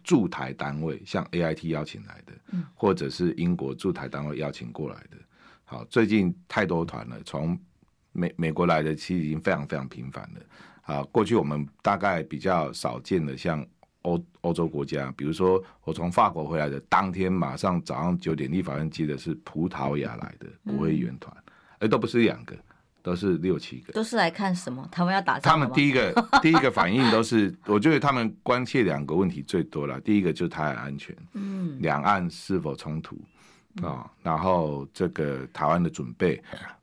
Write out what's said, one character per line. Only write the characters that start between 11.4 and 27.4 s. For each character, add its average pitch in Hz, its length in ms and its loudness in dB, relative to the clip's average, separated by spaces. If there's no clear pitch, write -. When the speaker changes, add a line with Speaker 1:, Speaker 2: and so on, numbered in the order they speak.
Speaker 1:
们 73 200 -2
大 101 140 2
概 92 280 0
比 76 140 -10
较 82 360 0
少 62 260 -6
见 82 260 -2
的， 67 120 -6
像 78 280 -4
欧-， 87 200 0
欧 175 120 0
洲 165 140 0
国 71 160 -4
家， 69 320 -6
比 67 80 -8
如 76 80 -2
说 92 320 2
我 80 80 -4
从 85 180 -4
法 107 180 4
国 82 140 -6
回 78 160 -2
来 76 80 0
的 69 100 -4
当 95 200 2
天， 90 220 -2
马 78 240 -2
上 90 260 0
早 69 220 -6
上 87 160 0
九 80 160 -2
点， 69 160 -4
立 90 100 0
法 71 140 -4
院 78 140 -4
接 80 160 -4
的 73 120 -4
是 78 160 -6
葡 80 240 -2
萄 71 260 -4
牙 58 220 -4
来 - 200 -12
的 - 100 -16
国 69 160 -4
会 80 120 2
议 76 60 2
员 64 200 -6
团， - 180 -18
Speaker 2:
嗯。 - 20 -20
Speaker 1:
而 107 80 0
都 120 100 6
不 113 100 6
是 120 140 4
一 - 20 8
两 - 220 4
个， - 100 -16
都 90 120 -2
是 90 260 2
六 85 200 2
七 - 200 -14
个。 - 120 -18
Speaker 2:
都 220 100 -2
是 220 140 -4
来 180 160 4
看 185 240 -2
什 175 160 -6
么？ 131 180 -10
台 175 140 0
湾 180 100 2
要 196 80 2
打 170 160 0
仗 156 220 4
了 139 80 2
吗？ 120 60 -4
Speaker 1:
他 - 20 2
们 - 0 -
第 143 140 6
一 - 20 2
个， 117 220 4
<laughs> - 140 6
第 156 80 6
一 165 40 6
个 147 180 6
反 92 220 2
应 123 180 4
都 113 100 6
是， 110 320 4